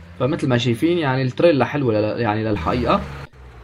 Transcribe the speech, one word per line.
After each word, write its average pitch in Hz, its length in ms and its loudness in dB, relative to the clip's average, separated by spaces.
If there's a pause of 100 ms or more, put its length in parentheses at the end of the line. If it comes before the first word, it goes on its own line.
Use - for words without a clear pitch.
(200)
فمثل 147 280 -2
ما 120 100 2
شايفين 127 400 0
يعني 135 240 0
التريلا 135 420 4
حلوة 127 300 -2
لل-، 107 260 0
يعني 110 240 0
للحقيقة. 110 560 0 (640)